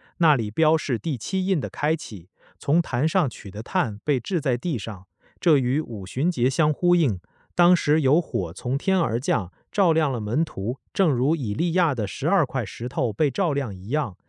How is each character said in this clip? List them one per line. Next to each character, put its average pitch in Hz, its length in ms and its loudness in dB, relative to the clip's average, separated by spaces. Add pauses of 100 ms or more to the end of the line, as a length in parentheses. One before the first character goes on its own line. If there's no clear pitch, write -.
(180)
那 160 180 4
里 107 160 -2
标 160 240 2
示 131 240 -2
第 147 180 -2
七 185 280 -4
印 185 160 0
的 104 80 -6
开 160 260 -2
启， 95 320 -10 (320)
从 165 220 2
坛 131 260 0
上 160 220 0
取 - 200 -10
的 101 140 -8
炭 120 400 -2
被 139 160 0
掷 165 220 -4
在 131 160 0
地 160 200 -2
上， 98 300 -8 (320)
这 156 180 4
与 131 220 0
五 104 260 -6
旬 147 240 -2
节 127 200 2
相 156 240 2
呼 175 240 2
应。 123 240 2 (340)
当 175 180 6
时 156 280 2
有 139 180 4
火 95 320 -2
从 123 260 -4
天 190 220 0
而 117 180 0
降， 123 360 -2 (180)
照 180 220 2
亮 156 180 0
了 123 80 -2
门 110 240 0
徒， 110 360 -4 (140)
正 180 160 2
如 135 240 2
以 120 200 -2
利 165 180 0
亚 160 240 2
的 113 100 -2
十 - 220 -6
二 175 180 2
块 120 200 -2
石 120 240 -6
头 123 240 -2
被 147 180 0
照 170 220 -2
亮 131 200 -4
一 95 140 -12
样， 123 300 -4 (120)